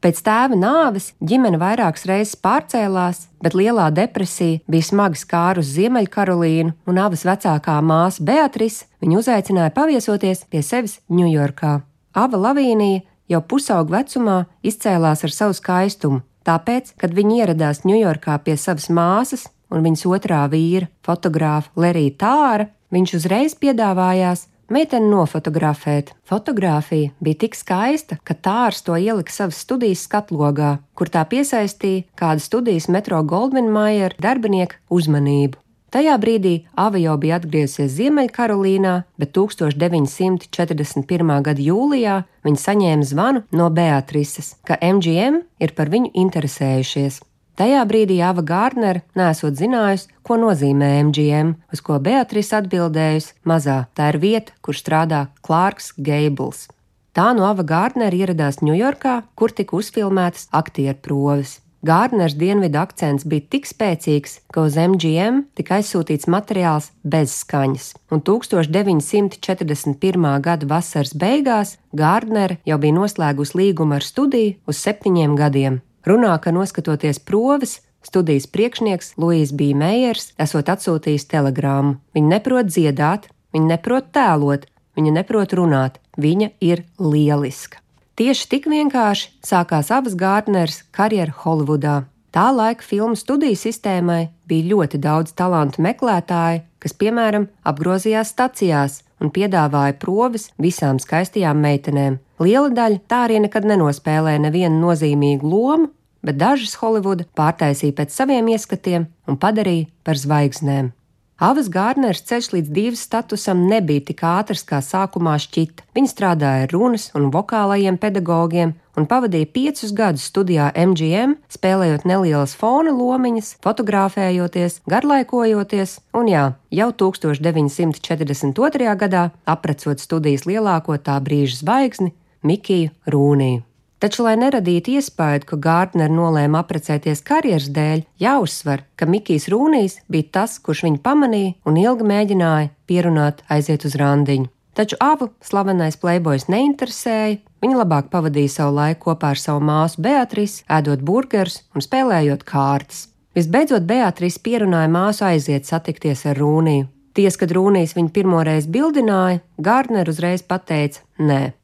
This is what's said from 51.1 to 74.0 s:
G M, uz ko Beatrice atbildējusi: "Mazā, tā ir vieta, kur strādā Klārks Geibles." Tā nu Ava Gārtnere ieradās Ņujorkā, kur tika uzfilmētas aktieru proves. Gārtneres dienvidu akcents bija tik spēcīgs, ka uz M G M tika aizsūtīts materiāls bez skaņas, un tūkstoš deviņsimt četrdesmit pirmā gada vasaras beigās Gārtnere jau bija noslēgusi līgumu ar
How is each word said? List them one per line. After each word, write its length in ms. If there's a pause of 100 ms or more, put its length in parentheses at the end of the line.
G 140 (100)
M, 140 (260)
uz 80
ko 160
Beatrice 560
atbildējusi: 800 (100)
"Mazā, 480
tā 220
ir 40
vieta, 460
kur 100
strādā 540 (160)
Klārks 560
Geibles." 720 (440)
Tā 220
nu 80
Ava 240
Gārtnere 480
ieradās 480
Ņujorkā, 540 (180)
kur 160
tika 240
uzfilmētas 800
aktieru 480
proves. 560 (260)
Gārtneres 520
dienvidu 420
akcents 460
bija 240
tik 180
spēcīgs, 720 (140)
ka 100
uz 140
M 200
G 220
M 240 (100)
tika 280
aizsūtīts 500
materiāls 600 (120)
bez 400
skaņas, 500 (220)
un 60
tūkstoš 500
deviņsimt 720
četrdesmit 580
pirmā 420
gada 300
vasaras 420
beigās 640 (160)
Gārtnere 720
jau 140
bija 160
noslēgusi 640
līgumu 400
ar 60